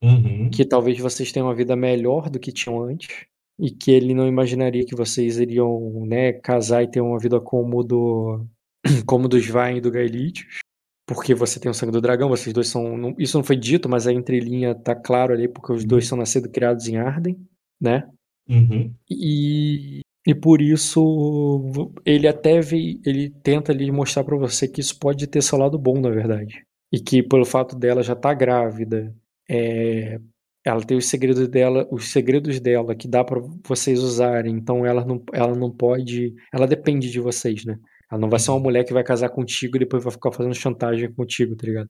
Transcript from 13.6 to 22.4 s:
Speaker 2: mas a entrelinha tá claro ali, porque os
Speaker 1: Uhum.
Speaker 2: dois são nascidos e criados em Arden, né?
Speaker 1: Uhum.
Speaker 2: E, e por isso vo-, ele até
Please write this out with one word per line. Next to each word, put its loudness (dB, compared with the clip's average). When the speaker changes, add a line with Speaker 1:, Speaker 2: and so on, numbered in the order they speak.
Speaker 2:
mas 0
a 4
entrelinha -2
tá -4
claro 0
ali, 0
porque -10
os -2
Speaker 1:
Uhum. -4
Speaker 2:
dois 4
são -4
nascidos -2
e -14
criados 0
em -4
Arden, -4
né? 0
Speaker 1:
Uhum. 4
Speaker 2:
E, -2
e 6
por 6
isso 2
vo-, -6
ele 6
até 4